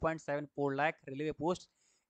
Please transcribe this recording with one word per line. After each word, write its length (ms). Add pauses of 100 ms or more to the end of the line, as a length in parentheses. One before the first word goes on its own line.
point 200
seven 280
four 240
lakh 320
railway 320
posts 300 (420)